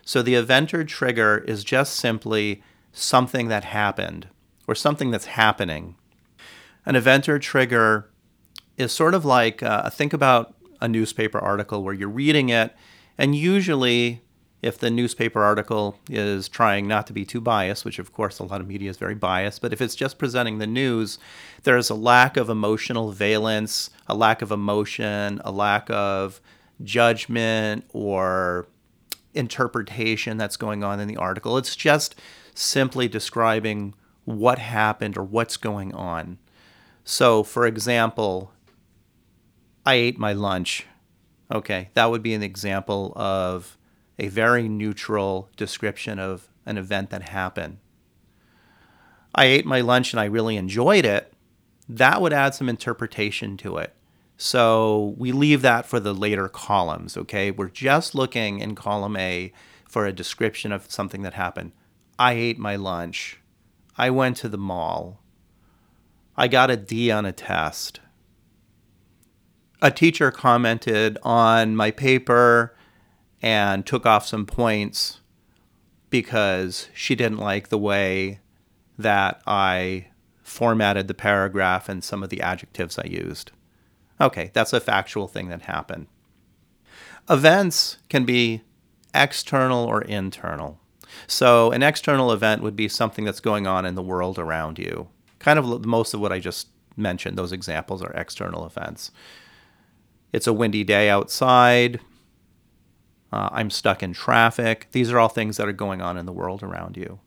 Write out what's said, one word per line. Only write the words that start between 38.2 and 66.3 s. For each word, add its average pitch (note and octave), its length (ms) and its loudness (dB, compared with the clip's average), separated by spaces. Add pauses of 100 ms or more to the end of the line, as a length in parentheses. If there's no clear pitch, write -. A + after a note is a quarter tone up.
"I C3+ 100 6
ate A#2+ 220 2
my G#2+ 140 0
lunch." G2 540 -4 (640)
Okay, F#2+ 440 -6
that A#2 140 6
would A#2 140 -2
be A2+ 100 -2
an G#2 100 -4
example G2 760 -6
of F#2 600 -4 (420)
a G#2 80 -6
very A2+ 420 2
neutral G#2 880 -4
description G#2 600 -6
of F#2+ 280 -8 (200)
an G#2+ 100 -6
event G2 320 -4
that G2 140 -10
happened. F#2 560 -8 (1500)
"I C3+ 120 6
ate C3+ 200 6
my C3 160 2
lunch B2 320 2
and A#2+ 60 -2
I G#2+ 60 0
really A2 300 0
enjoyed A#2+ 480 2
it." G#2 300 -2 (560)
That C3 320 4
would E3+ 100 2
add C#3 220 2
some C3 160 -4
interpretation A2 880 -6
to F2+ 200 -8
it. - 180 -8 (420)
So A2 800 2
we B2 140 -4
leave C#3 320 4
that A#2+ 220 4
for A#2+ 140 -2
the G2+ 140 -2
later G2 340 -2
columns, E2+ 720 -2
okay? G2+ 340 -4
We're G2 180 -6
just C#3 460 0
looking A2+ 440 -4
in G#2 160 -8
column G#2 420 -4
A F#2 340 -4 (380)
for G#2+ 160 -2
a G2 80 -4
description G#2+ 580 -4
of G2 180 -8
something G2 340 -8
that F#2 100 -10
happened. F2 380 -8 (460)
"I B2 160 4
ate A#2 260 -4
my G#2 160 -4
lunch. F2+ 640 -8 (580)
I B2+ 120 2
went B2+ 280 0
to A#2+ 120 -8
the G#2 80 -6
mall. F2 600 -6 (1160)